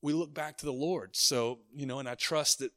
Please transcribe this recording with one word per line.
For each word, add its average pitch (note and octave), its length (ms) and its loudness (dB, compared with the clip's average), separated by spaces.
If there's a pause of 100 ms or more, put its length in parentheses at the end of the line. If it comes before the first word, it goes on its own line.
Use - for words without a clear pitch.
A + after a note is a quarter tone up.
We D3 120 0
look D#3 200 0
back D3+ 260 -6
to - 60 -8
the C#3+ 80 -2
Lord. C3+ 420 -2
So, A#2+ 440 4 (140)
you C#3+ 120 -6
know, C3 140 -4
and C3 80 -6
I B2 80 -6
trust - 440 2
that C3 180 -4